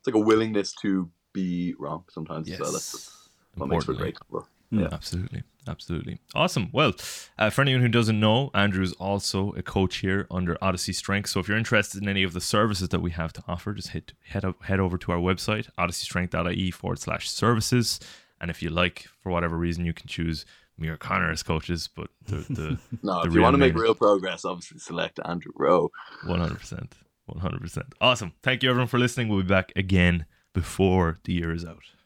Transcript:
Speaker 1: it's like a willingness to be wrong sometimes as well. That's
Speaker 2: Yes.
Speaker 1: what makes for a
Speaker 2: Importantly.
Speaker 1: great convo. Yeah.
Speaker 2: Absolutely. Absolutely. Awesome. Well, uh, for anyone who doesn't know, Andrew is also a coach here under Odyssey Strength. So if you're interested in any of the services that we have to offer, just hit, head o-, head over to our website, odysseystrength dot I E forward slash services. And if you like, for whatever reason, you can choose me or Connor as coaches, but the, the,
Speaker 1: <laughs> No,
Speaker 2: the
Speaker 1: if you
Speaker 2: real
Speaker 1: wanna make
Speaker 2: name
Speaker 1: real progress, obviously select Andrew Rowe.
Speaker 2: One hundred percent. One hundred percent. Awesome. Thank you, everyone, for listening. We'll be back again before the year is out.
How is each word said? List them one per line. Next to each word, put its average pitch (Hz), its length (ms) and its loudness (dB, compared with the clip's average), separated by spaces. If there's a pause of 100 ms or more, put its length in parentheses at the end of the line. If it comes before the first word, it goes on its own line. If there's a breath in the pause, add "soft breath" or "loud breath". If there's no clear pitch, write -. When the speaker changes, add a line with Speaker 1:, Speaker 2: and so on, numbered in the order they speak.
Speaker 1:
it's - 60 -6
like 127 80 -4
a 110 60 6
willingness 110 520 4 (100)
to 92 280 0 (220)
be 90 460 -2
wrong 76 320 -8
sometimes 80 400 -8
as 90 100 -10
well. 76 120 -4
That's - 220 -6
Speaker 2:
Yes. - 340 -18 (260)
Speaker 1:
what 71 140 -6
makes 80 160 0
for 65 80 -4
a - 20 -2
Speaker 2:
Importantly. - 180 -4 (180)
Speaker 1:
great - 120 -8
convo. - 40 -18 (240)
Yeah. 98 220 2
Speaker 2:
Absolutely. - 500 -8 (260)
Absolutely. - 520 -8 (140)
Awesome. 135 380 0
Well, 127 200 2 (460 loud breath)
uh, 107 120 4
for 139 120 2
anyone 131 200 4
who 123 60 6
doesn't 110 320 4
know, 113 340 4
Andrew 95 300 2
is 87 100 0
also 98 580 -2
a 92 100 -6
coach - 340 0
here 98 340 -2
under 90 320 -2
Odyssey 92 300 -2
Strength. 98 380 -4
So 98 100 -2
if 87 80 -4
you're 104 100 0
interested 107 440 0
in 101 60 -2
any 98 140 2
of 90 120 0
the 90 60 -4
services 104 500 0
that 85 100 0
we 87 120 -2
have 80 220 -6
to - 140 -16
offer, 87 260 -6
just 98 140 -12
hit, - 240 -10 (160)
head 98 160 -4
o-, 92 180 -2
head 95 160 0
over 92 200 2
to - 140 -4
our 87 60 0
website, 95 580 0
odysseystrength 87 540 -2
dot 87 160 0
I 90 60 0
E 92 180 0
forward 90 300 -6
slash - 280 -6
services. 117 680 2 (420 loud breath)
And 85 100 -4
if - 120 -8
you 87 80 -4
like, 87 360 0 (160)
for 95 100 -6
whatever 85 240 0
reason, 85 280 0
you 85 80 0
can - 140 -10
choose 82 400 -4 (320 soft breath)
me 80 100 -4
or 80 80 -6
Connor 90 360 0
as 78 100 -4
coaches, 82 540 -4
but 76 140 -12 (160)
the, - 100 -4 (140)
the, 78 280 -4 (120)
Speaker 1:
<laughs> 117 120 -10
No, 90 200 -2
Speaker 2:
the 85 60 0
Speaker 1:
if 85 40 2
you 82 60 6
Speaker 2:
real - 60 8
Speaker 1:
wanna 135 140 6
make 135 160 6
Speaker 2:
name 98 80 0
Speaker 1:
real 113 120 4
progress, 95 500 2
obviously 90 340 -8
select 85 460 -6
Andrew 85 320 -6
Rowe. 82 340 4 (360 loud breath)
Speaker 2:
One 87 120 0
hundred 85 220 -2
percent. - 340 -12 (300)
One - 160 -12
hundred 92 220 -4
percent. - 240 -8 (140)
Awesome. 113 420 2
Thank 127 200 0
you, 131 80 4
everyone, 123 180 2
for 123 100 0
listening. 120 300 0
We'll 101 140 2
be 90 60 0
back 95 260 2
again 90 520 4 (260)
before 92 720 4
the 92 80 -4
year 85 200 0
is 85 120 -6
out. 82 180 -16 (240)